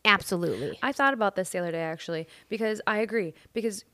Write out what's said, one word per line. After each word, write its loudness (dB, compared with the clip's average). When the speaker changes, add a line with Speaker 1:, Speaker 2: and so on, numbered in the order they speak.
Speaker 1:
Absolutely. 2
Speaker 2:
I 0
thought 4
about 0
this -2
the -4
other -2
day, -2
actually, -6
because -2
I 2
agree, -2
because -2